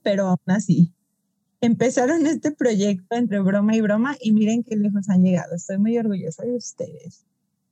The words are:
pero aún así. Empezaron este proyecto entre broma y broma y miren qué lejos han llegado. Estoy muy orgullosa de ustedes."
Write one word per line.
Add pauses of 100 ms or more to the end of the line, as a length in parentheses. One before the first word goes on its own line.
pero
aún
así. (680)
Empezaron
este
proyecto
entre
broma
y
broma
y
miren
qué
lejos
han
llegado.
Estoy
muy
orgullosa
de
ustedes." (460)